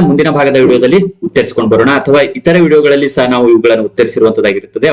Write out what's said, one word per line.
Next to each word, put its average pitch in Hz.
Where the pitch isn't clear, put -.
ಮುಂದಿನ 143
ಭಾಗದ 139
ವಿಡಿಯೋದಲ್ಲಿ 127
ಉತ್ತರಿಸಿಕೊಂಡು 113
ಬರೋಣ 113
ಅಥವಾ 139
ಇತರ 170
ವಿಡಿಯೋಗಳಲ್ಲಿ 147
ಸಹ 135
ನಾವು 123
ಇವುಗಳನ್ನು 110
ಉತ್ತರಿಸಿರುವಂತದ್ದಾಗಿರುತ್ತದೆ, 110